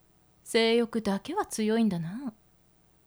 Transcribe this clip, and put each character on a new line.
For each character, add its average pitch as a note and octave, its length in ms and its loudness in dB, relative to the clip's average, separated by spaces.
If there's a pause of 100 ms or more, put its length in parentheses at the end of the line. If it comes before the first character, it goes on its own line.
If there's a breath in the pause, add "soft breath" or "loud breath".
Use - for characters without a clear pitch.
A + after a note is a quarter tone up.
(440)
性 A3+ 320 2
欲 A#3 260 0
だ G3 180 0
け D#4 140 -10
は G4+ 120 -2
強 A3 320 0
い A3+ 60 4
ん G#3+ 40 4
だ F3 100 -2
な。 G3 340 -8 (760)